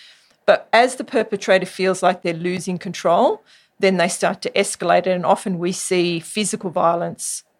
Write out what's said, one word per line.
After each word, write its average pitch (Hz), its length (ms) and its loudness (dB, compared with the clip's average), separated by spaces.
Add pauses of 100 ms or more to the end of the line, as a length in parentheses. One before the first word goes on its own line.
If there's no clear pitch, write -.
(460)
But - 260 2
as 247 260 4
the 262 60 -8
perpetrator 208 600 0
feels 185 380 -2
like 185 180 2
they're 170 140 -2
losing 180 420 -4
control, 196 640 0 (380)
then 190 180 4
they 170 100 2
start 185 360 -2
to - 80 -6
escalate 175 560 0
it, 185 80 0
and 180 100 -4
often 190 320 0
we 175 140 -2
see 175 480 -2
physical 202 500 -6
violence 170 720 -2 (160)